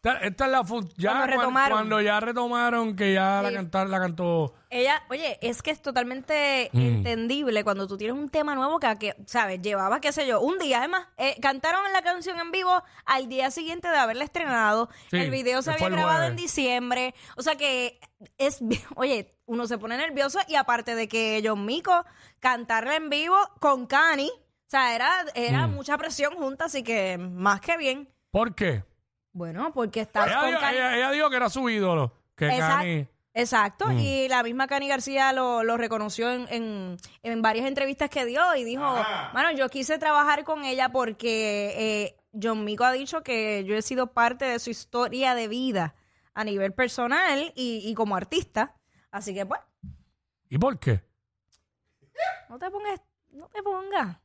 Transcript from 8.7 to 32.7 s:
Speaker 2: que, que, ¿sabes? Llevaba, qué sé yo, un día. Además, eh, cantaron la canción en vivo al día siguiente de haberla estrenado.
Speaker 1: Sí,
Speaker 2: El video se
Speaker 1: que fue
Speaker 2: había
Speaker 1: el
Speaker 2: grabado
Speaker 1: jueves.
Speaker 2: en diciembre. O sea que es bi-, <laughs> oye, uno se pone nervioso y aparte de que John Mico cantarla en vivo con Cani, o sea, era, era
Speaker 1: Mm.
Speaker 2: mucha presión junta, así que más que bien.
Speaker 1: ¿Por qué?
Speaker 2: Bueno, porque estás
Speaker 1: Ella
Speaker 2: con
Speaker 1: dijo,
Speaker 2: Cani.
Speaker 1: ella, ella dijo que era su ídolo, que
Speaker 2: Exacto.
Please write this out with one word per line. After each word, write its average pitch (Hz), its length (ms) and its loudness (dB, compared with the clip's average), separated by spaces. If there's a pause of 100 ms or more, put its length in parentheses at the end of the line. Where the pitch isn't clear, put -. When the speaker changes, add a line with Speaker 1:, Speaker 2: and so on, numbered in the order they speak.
Speaker 2:
que, 226 180 2
que, 214 180 -4 (100)
¿sabes? 196 360 -2
Llevaba, 202 380 0
qué 285 140 0
sé 302 120 0
yo, 233 140 2
un 302 180 0
día. 285 200 0
Además, 349 280 -2 (120)
eh, 269 240 0
cantaron 285 400 2 (100)
la 381 100 2
canción 349 380 -4
en 339 120 -6
vivo 370 300 2 (240)
al 262 220 0
día 254 240 -2
siguiente 339 380 -6
de 320 80 4
haberla 247 260 2
estrenado. 233 640 2 (240)
Speaker 1:
Sí, 175 60 0
Speaker 2:
El 170 140 0
video 254 300 0
se 320 120 -2
Speaker 1:
que 311 60 -2
fue 294 80 0
Speaker 2:
había 294 100 0
Speaker 1:
el 311 60 2
Speaker 2:
grabado 320 160 4
Speaker 1:
jueves. 330 120 2
Speaker 2:
en 339 60 -4
diciembre. 254 760 -2 (220)
O 247 60 -10
sea 302 160 0
que 254 420 -2 (380)
es 285 280 0
bi-, 220 240 0
<laughs> - 60 -14
oye, 247 340 -2 (180)
uno 233 200 -4
se 233 100 -4
pone 226 200 -6
nervioso 277 500 -2
y 311 80 -2
aparte 240 400 0
de 220 140 -4
que 220 360 0
John 208 200 0
Mico 349 400 2 (340)
cantarla 240 560 0
en 311 140 -4
vivo 311 260 2 (240)
con 262 260 2
Cani, 294 440 2
o - 400 -20
sea, 254 260 2
era, 254 160 2 (240)
era 240 320 0
Speaker 1:
Mm. - 60 -2
Speaker 2:
mucha 285 240 -4
presión 302 380 -2
junta, 277 300 -4
así 277 180 -4
que 196 340 -2
más 180 420 0
que 339 160 -2
bien. 277 320 -4 (240)
Speaker 1:
¿Por 214 240 0
qué? 143 320 0 (440)
Speaker 2:
Bueno, 175 420 -6
porque 226 280 -2
estás 254 260 2
Speaker 1:
Ella 240 120 2
Speaker 2:
con - 100 2
Speaker 1:
dijo, 330 100 2
Speaker 2:
Cani. 285 160 2
Speaker 1:
ella, 254 220 2
ella 262 140 2
dijo 294 180 4
que 262 60 0
era 247 140 4
su 254 200 0
ídolo, 180 420 2 (240)
que 151 120 0
Speaker 2:
Exacto. 160 300 4